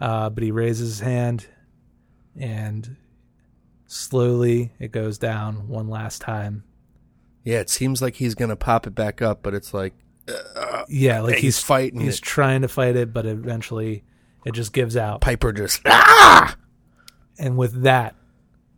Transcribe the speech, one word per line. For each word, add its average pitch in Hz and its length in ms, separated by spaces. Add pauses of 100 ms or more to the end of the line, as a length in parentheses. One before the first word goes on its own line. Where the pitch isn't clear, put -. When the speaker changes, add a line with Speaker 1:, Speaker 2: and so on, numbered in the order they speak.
Speaker 1:
Uh, 110 300
but 110 120
he 110 80
raises 117 460
his - 40
hand, 120 440 (880)
and 110 600 (920)
slowly 120 920
it 113 120
goes 110 260
down 107 500
one 110 220
last 110 320
time. 104 420 (800)
Speaker 2:
Yeah, 117 160
it 98 100
seems 127 320
like 123 140
he's 120 200
gonna 113 200
pop 113 320
it 104 80
back 107 260
up, 110 220
but 101 100
it's 101 200
like, 95 200 (340)
uh, - 600
Speaker 1:
Yeah, 131 340
like, 120 140
Speaker 2:
he's 123 220
Speaker 1:
he's - 20
Speaker 2:
fighting 131 400
Speaker 1:
he's 117 200
Speaker 2:
it. - 20
Speaker 1:
trying 131 400
to 131 60
fight 123 280
it, 120 180
but 113 120
eventually 110 760 (420)
it 123 80
just 113 200
gives 117 220
out. 107 260
Speaker 2:
Piper 123 300
just, 101 340
ah! - 680 (840)
Speaker 1:
And 127 180
with 123 260
that, 127 320 (640)